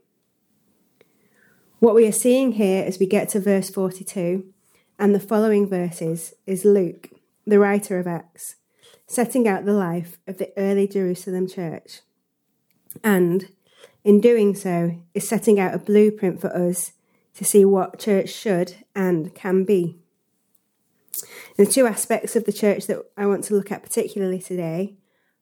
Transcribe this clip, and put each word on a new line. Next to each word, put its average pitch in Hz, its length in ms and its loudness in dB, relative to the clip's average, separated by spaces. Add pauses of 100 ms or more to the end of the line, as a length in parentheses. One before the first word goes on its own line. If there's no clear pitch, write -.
(1800)
What 220 160 4
we 226 120 6
are 208 60 0
seeing 254 400 2
here 196 320 0
as 190 140 -6
we 196 80 0
get 185 240 -2
to 208 100 -4
verse 190 300 0
forty-two 185 840 -6 (460)
and 202 160 2
the 196 60 0
following 208 480 0
verses 170 680 -6 (120)
is 190 180 -4
Luke, 196 460 2 (360)
the 208 120 4
writer 202 400 2
of 180 80 -6
Acts, - 500 -12 (500)
setting 233 420 0
out 190 160 -2
the 202 80 0
life 175 540 -2
of 190 120 -12
the 190 180 -8
early 196 300 0
Jerusalem 185 640 -4
church. - 520 -12 (1000)
And 185 460 2 (560)
in 208 160 6
doing 214 340 4
so, 170 420 -2 (180)
is 196 140 -6
setting 208 300 4
out 185 160 0
a 180 40 -4
blueprint 208 640 2
for - 140 -6
us 180 380 -4 (420)
to - 100 -10
see 202 200 6
what 196 340 2
church 196 320 0
should 180 460 -4 (180)
and 180 400 -2
can 190 300 0
be. 180 320 2 (1600)
The 202 100 6
two 254 200 2
aspects 220 500 -4
of 214 80 -2
the 208 80 -2
church 202 340 -2
that - 160 -6 (140)
I 202 100 -4
want 202 180 -2
to 208 100 -4
look 196 180 -2
at - 100 -10
particularly 190 580 -6
today 180 560 -8 (460)